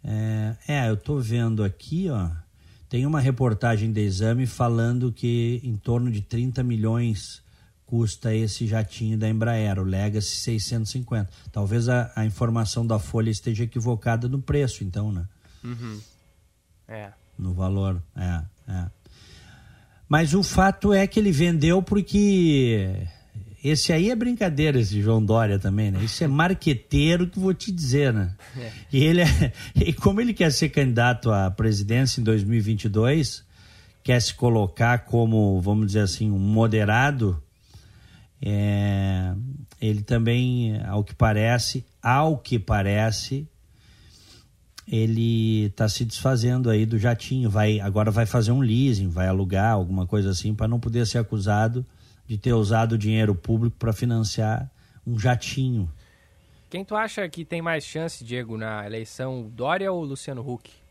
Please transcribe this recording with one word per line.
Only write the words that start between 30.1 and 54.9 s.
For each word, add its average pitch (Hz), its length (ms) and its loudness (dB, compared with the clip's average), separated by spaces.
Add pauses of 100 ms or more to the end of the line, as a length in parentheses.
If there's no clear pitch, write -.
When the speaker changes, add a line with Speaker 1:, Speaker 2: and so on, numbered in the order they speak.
Speaker 1:
ele 240 120 0
quer 175 200 4
ser 151 160 0
candidato 123 600 2
à 98 220 2
presidência 110 680 0
em - 20 -2
dois 110 180 2
mil 110 160 0
e 113 40 2
vinte 107 240 -2
e 107 40 0
dois, 123 540 0 (580)
quer 123 200 2
se - 120 -4
colocar 117 640 2
como, 110 600 2
vamos 104 280 2
dizer 104 160 2
assim, 104 280 0
um 98 80 0
moderado, 110 1040 2 (1000)
é... 101 920 0 (460)
ele 107 220 0
também, 117 840 0
ao 101 180 -2
que - 100 -8
parece, 117 720 0 (160)
ao 143 360 2
que - 200 -2
parece, 107 880 0 (1400)
ele 113 880 2
tá 110 120 0
se 107 160 -2
desfazendo 123 680 0
aí 110 160 4
do 113 120 0
jatinho. 120 520 0
Vai, 107 300 2
agora 101 320 0
vai 113 140 2
fazer 113 260 2
um 127 100 4
leasing, 113 480 2
vai 92 180 0
alugar, 95 460 2
alguma 92 340 0
coisa 98 240 0
assim, 107 240 -2
pra 110 120 0
não 117 120 0
poder 117 260 0
ser 117 140 -2
acusado 110 640 0 (420)
de 110 100 -4
ter 120 160 0
usado 113 400 2
o 113 40 2
dinheiro 107 380 2
público 113 420 0
pra 113 160 0
financiar 113 760 -2 (360)